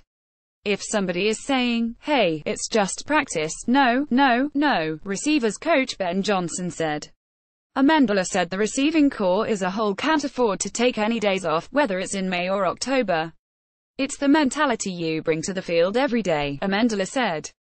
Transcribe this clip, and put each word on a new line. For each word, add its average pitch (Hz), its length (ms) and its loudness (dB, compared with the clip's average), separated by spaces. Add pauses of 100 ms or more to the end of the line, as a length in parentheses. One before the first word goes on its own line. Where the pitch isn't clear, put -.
(640)
"If 202 180 -2
somebody 190 460 -2
is 220 160 -4
saying, 233 560 0
'Hey, 185 460 0
it's - 220 -6
just - 380 0
practice,' 269 460 -2 (140)
no, 262 420 4
no, 262 460 2
no," 185 500 0
receivers 226 540 0
coach 285 400 0
Ben 185 240 0
Johnson 180 480 -2
said. 151 360 -4 (680)
Amendola 269 480 4
said 180 240 -2
the 190 80 -6
receiving 277 540 2
corps 196 360 0
as 202 140 -2
a 185 100 -2
whole 208 240 -2
can't 294 300 0
afford 233 360 -2
to 196 100 -6
take 233 260 0
any 220 240 0
days 190 240 0
off, 160 260 0
whether 247 280 2
it's 185 160 -6
in 190 160 -2
May 180 180 -2
or 196 180 0
October. 180 680 0 (640)
"It's 269 180 -4
the 285 100 -2
mentality 277 640 2
you 165 300 -2
bring 160 220 0
to 196 100 -6
the 185 80 -4
field 180 380 2
every 247 240 0
day," 147 400 -2
Amendola 196 440 0
said. 190 440 -4 (280)